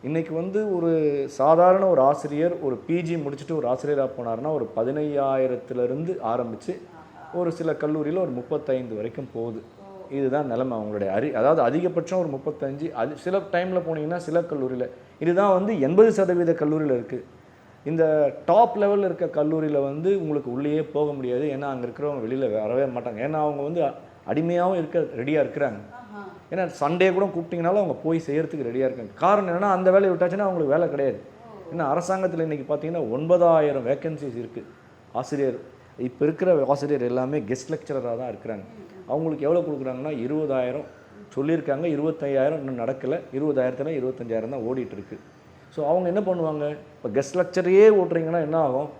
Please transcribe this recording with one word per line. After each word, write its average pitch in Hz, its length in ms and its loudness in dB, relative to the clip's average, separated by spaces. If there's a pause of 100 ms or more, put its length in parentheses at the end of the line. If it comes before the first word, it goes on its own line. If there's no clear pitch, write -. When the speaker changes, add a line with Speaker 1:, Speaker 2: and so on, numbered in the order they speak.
Speaker 1:
இன்னைக்கு 156 320 -4
வந்து 190 420 -2
ஒரு 156 520 2
சாதாரண 175 580 6
ஒரு 170 140 6
ஆசிரியர், 147 640 2
ஒரு 131 140 0
பி 165 260 -2
ஜி 165 140 -2
முடிச்சுட்டு 143 400 -6
ஒரு 151 120 -2
ஆசிரியரா 135 400 0 (100)
போனாருன்னா, 120 340 -4
ஒரு 123 240 -2
பதினையாயிரத்துல 135 1080 0
இருந்து 143 380 -2
ஆரம்பிச்சு 117 560 -4
Speaker 2:
ஆஹா. - 560 -20
Speaker 1:
ஒரு 175 180 -2
சில 160 200 -2
கல்லூரியில 151 460 -2
ஒரு 131 120 0
முப்பத்தைந்து 127 640 -4
வரைக்கும் 117 400 -8
போகுது. 117 280 -6 (180)
Speaker 2:
ஓ. - 340 -16
Speaker 1:
இதுதான் 139 320 0
நிலைமை 123 320 -2
அவங்களுடைய 104 320 -4
அறி-, 123 220 0
அதாவது 139 300 4
அதிகபட்சம் 170 560 0
ஒரு 170 100 -2
முப்பத்தஞ்சு, 143 640 -6
அது 127 240 -4
சில 180 220 -2
டைம்ல 185 520 -2
போனீங்கன்னா, 160 260 -4
சில 170 240 0
கல்லூரியில, 127 480 -4 (300)
இதுதான் 180 340 4
வந்து 196 280 2
எண்பது 190 320 8
சதவீத 175 400 2
கல்லூரியில 156 320 0
இருக்கு. 123 420 -2 (580)
இந்த 156 500 2 (120)
டாப் 220 320 6
லெவல்ல 202 260 4
இருக்க 165 400 -2
கல்லூரியில 151 380 0
வந்து 160 380 0
உங்களுக்கு 147 320 -2
உள்ளேயே 147 300 0
போக 147 300 -2
முடியாது, 127 300 -2
ஏன்னா 143 200 -2
அங்க 131 240 -4
இருக்கிறவங்க 143 420 -6
வெளியில 131 240 0 (100)
வரவே 120 220 0
மாட்டாங்க. 120 440 -4
ஏன்னா 156 40 -2
அவங்க 151 300 -2
வந்து 160 220 -2
அ-, 139 100 -2 (340)
அடிமையாவும் 175 480 2
இருக்க 170 220 -2
ரெடியா 143 480 0
இருக்கிறாங்க. 123 300 -2 (160)
Speaker 2:
ஆஹா. - 60 -16 (520)
Speaker 1:
ஏன்னா 175 200 -2 (100)
சண்டே 175 320 4
கூட 190 140 2
கூப்பிட்டீங்கனாலும் 175 560 0
அவங்க 147 200 -2
போய் 160 240 0
செய்யறதுக்கு 147 400 -2
ரெடியா 127 180 0
இருக்காங்க. 123 300 -4
காரணம் 185 400 2
என்னன்னா, 196 160 0
அந்த 185 200 4
வேலையை 190 260 6
விட்டாச்சுன்னா 180 220 0
அவங்களுக்கு 175 360 2
வேலை 160 160 2
கிடையாது. 139 300 0
Speaker 2:
ஓ. - 540 -18
Speaker 1:
ஏன்னா 170 100 -2
அரசாங்கத்துல 170 560 -2
இன்னைக்கு 151 340 -4
பாத்தீங்கன்னா, 151 360 -4
ஒன்பதாயிரம் 151 760 4
வேக்கன்சிஸ் 143 520 -4
இருக்கு. 117 260 -10 (480)
ஆசிரியர், 131 420 -2 (440)
இப்ப 123 260 -2
இருக்கிற 160 440 2
ஆசிரியர் 139 340 0
எல்லாமே 127 360 -2
கெஸ்ட் 123 320 -4
லெக்சரரா 123 480 -6
தான் 123 120 -8
இருக்கிறாங்க. 104 300 -10
Speaker 2:
ம், - 480 -20
ம். - 20 -6
Speaker 1:
அவங்களுக்கு 151 360 -2
எவ்வளவு 170 260 0
கொடுக்குறாங்கன்னா, 131 400 -6
இருபதாயிரம் 135 720 -2 (500)
சொல்லியிருக்காங்க, 151 520 0
இருபத்தையாயிரம் 147 800 0
இன்னும் 131 140 -6
நடக்கல, 131 420 -4 (140)
இருபதாயிரத்துல 135 540 0
இருபத்தஞ்சாயிரம் 120 600 -4
தான் 135 120 -6
ஓடிட்டு 120 320 -4
இருக்கு. 101 260 -12 (520)
So 147 180 -4
அவங்க 180 180 2
என்ன 185 140 0
பண்ணுவாங்க? 156 560 -2 (280)
இப்ப 120 160 0
கெஸ்ட் 139 140 -4
லெக்சரையே 185 560 6
ஓட்டுறீங்கன்னா 170 500 2
என்ன 156 180 0
ஆகும்? 143 300 0 (120)